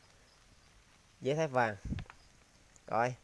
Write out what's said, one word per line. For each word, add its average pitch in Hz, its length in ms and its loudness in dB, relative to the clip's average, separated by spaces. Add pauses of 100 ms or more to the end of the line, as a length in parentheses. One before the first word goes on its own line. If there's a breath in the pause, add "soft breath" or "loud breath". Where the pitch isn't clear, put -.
(1200)
dế - 140 0
Thái 160 140 2
Vàng. 120 280 2 (1080)
Rồi. 120 380 0